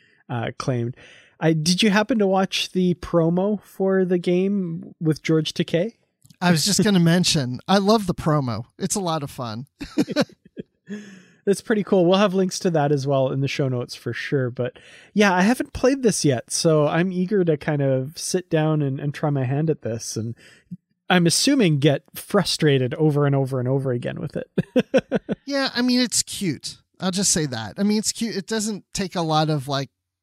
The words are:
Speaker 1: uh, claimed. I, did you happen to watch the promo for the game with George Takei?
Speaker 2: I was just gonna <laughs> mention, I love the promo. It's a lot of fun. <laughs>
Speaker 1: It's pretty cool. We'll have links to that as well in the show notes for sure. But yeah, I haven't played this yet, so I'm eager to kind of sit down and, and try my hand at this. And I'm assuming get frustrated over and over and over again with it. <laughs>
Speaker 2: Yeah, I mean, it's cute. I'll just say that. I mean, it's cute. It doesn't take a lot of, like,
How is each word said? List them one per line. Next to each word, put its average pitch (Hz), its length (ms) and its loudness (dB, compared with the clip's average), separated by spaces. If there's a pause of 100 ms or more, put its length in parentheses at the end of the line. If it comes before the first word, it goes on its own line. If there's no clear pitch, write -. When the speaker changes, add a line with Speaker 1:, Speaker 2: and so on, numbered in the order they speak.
(300)
Speaker 1:
uh, 120 280 -4
claimed. 123 380 -4 (440)
I, 160 140 2
did 165 280 0
you 220 80 4
happen 214 300 2
to 202 80 2
watch 190 440 -2
the 180 240 2
promo 180 680 0
for 190 420 0
the 180 120 2
game 180 840 -2
with 156 240 0
George 156 300 0
Takei? 175 420 -2 (460)
Speaker 2:
I 180 100 4
was 156 140 2
just 196 180 2
gonna 202 160 4
<laughs> 170 180 4
mention, 135 500 0
I 190 100 4
love 208 300 2
the 175 80 -2
promo. 123 500 -2 (120)
It's - 180 -4
a 208 60 -4
lot 160 220 -2
of 143 80 -8
fun. 117 360 -10 (300)
<laughs> 294 100 0 (1400)
Speaker 1:
It's 196 160 0
pretty 214 220 -2
cool. 185 220 2
We'll 190 140 4
have 196 160 2
links 190 240 -2
to 190 120 -2
that 147 200 2
as 135 160 -2
well 135 240 0
in 139 100 -4
the 139 60 0
show 139 200 -2
notes 123 280 -6
for - 180 -8
sure. 131 380 -2
But 123 260 -6 (380)
yeah, 202 180 4
I 180 80 4
haven't 247 320 0
played 269 300 0
this 214 200 2
yet, 131 280 0
so 156 340 2
I'm 165 260 0
eager 185 320 0
to 165 140 2
kind 147 240 -2
of 135 380 0
sit - 320 -4
down 156 320 2
and, 139 160 -2
and 143 160 -6
try 151 160 -2
my 139 140 0
hand 143 260 0
at 143 100 -6
this. 113 340 -8
And 117 200 -6 (760)
I'm 180 160 4
assuming 175 540 4
get 143 240 2 (100)
frustrated 139 840 0
over 147 300 2
and 139 80 2
over 135 260 0
and 123 80 -2
over 135 240 0
again - 280 -6
with - 180 -8
it. - 120 -8 (840)
<laughs> - 140 -8
Speaker 2:
Yeah, 269 280 -2
I 240 80 -2
mean, 247 180 2
it's 254 220 0
cute. - 560 -6 (220)
I'll 180 100 -4
just 185 220 0
say 156 160 0
that. 113 320 -8
I 202 40 -2
mean, 208 140 2
it's 214 140 -4
cute. 226 240 -6
It 190 100 -6
doesn't 220 480 -6
take 190 220 -6
a 180 80 -2
lot 156 260 0
of, 147 180 -4
like, 139 220 -4 (340)